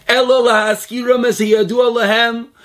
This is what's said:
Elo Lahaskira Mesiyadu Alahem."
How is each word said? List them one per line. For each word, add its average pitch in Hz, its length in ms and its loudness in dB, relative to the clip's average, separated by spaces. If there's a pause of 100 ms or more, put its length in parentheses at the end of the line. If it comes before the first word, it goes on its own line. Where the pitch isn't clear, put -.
Elo 247 400 2
Lahaskira 226 720 -2
Mesiyadu 214 520 0
Alahem." 233 800 0 (160)